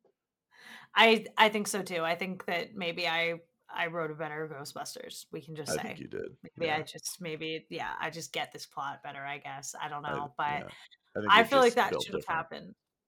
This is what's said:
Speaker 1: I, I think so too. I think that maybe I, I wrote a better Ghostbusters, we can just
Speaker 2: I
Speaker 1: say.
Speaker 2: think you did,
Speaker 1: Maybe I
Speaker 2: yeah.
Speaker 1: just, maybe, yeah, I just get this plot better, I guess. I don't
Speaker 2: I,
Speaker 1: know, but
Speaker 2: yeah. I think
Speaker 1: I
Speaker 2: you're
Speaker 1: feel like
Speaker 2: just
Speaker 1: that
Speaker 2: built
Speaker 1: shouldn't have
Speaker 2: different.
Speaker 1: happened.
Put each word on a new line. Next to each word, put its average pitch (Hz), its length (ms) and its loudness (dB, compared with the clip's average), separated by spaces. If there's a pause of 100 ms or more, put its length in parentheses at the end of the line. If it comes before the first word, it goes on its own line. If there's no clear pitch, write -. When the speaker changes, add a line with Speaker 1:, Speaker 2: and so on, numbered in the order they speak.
(960)
Speaker 1:
I, 220 300 8 (120)
I 214 120 10
think 214 180 0
so 202 140 -2
too. 180 220 -2
I 165 120 2
think 185 300 -6
that 175 300 -2
maybe 170 320 -2
I, 165 280 2 (340)
I 175 180 -2
wrote 165 240 -2
a 151 40 -10
better 156 380 -6
Ghostbusters, - 760 -10
we 160 100 -10
can 160 140 -14
just 143 180 -4
Speaker 2:
I - 20 2
Speaker 1:
say. 71 60 0
Speaker 2:
think - 180 -6
you - 80 -10
did, - 300 -8 (200)
Speaker 1:
Maybe 160 140 0
I 151 60 2
Speaker 2:
yeah. 156 60 -2
Speaker 1:
just, - 360 -10
maybe, 160 500 -6
yeah, 120 300 -6
I - 100 -2
just 160 220 -10
get 151 220 -6
this 143 120 -12
plot 139 380 -8
better, 143 220 -10
I 143 140 -8
guess. 139 400 -10
I 151 100 -6
don't 147 180 -8
Speaker 2:
I, 147 120 -2
Speaker 1:
know, 147 180 -8
but 156 80 0
Speaker 2:
yeah. 147 240 -2 (480)
I 104 40 0
think 107 100 4
Speaker 1:
I 208 60 12
Speaker 2:
you're 226 80 10
Speaker 1:
feel 269 140 6
like 240 160 8
Speaker 2:
just - 0 -
Speaker 1:
that 214 140 4
Speaker 2:
built - 120 0
Speaker 1:
shouldn't 170 260 -4
have 165 100 0
Speaker 2:
different. - 0 -
Speaker 1:
happened. 165 380 -8 (320)